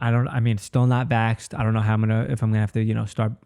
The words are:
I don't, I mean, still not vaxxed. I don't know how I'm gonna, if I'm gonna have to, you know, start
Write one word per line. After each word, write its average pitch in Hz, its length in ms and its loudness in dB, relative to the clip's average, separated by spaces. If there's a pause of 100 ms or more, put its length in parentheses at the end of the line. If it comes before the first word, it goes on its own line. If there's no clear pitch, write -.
I 120 80 -2
don't, 120 180 2
I - 120 -4
mean, 117 180 2
still 123 300 0
not 123 220 0
vaxxed. 113 480 0
I 131 60 -4
don't 110 100 0
know 110 60 0
how 107 140 0
I'm 110 80 2
gonna, 110 280 2
if 131 120 -2
I'm 113 80 0
gonna 110 120 2
have 107 100 0
to, 113 100 -2
you 110 140 0
know, 110 100 -2
start 110 280 -4 (120)